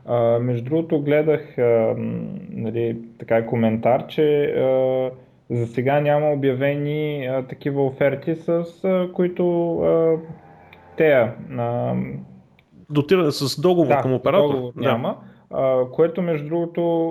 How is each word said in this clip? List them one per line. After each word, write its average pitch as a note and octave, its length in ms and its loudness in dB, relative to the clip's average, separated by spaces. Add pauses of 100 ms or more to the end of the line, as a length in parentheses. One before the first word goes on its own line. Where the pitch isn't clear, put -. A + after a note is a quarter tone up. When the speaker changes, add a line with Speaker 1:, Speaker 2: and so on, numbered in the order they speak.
Speaker 1:
А, A#2+ 320 2
между A#2+ 260 -2
другото D#3+ 360 -2
гледах, D3 580 0
а, A2+ 400 4
м, A2+ 260 -6 (260)
нали, A#2 460 -4 (220)
така A2+ 280 0
коментар, A#2 600 2
че, D3 380 2
а, C3 640 0 (400)
за A#2+ 160 -2
сега C3+ 340 0
няма D3 320 2
обявени, C#3+ 920 -2
а, B2+ 200 -4
такива C#3 400 -2
оферти, C3+ 480 -2
с, E3+ 300 -2 (200)
а, F#3 280 0
които, F3 680 0
а, E3 380 2 (800)
тея, C3 380 4 (240)
а, A#2+ 360 -2 (960)
Speaker 2:
Дотиране D3 420 2
с C#3 280 -4
договор F3 280 4
Speaker 1:
да, C#3+ 140 4
Speaker 2:
към C3 120 0
оператор? C#3+ 380 2
Speaker 1:
договор B2 240 -4
Speaker 2:
Да. B2+ 40 -8
Speaker 1:
няма, C3 360 0 (340)
а, C3 420 2
което E3+ 300 2
между D3+ 260 -2
другото E3+ 340 -2 (280)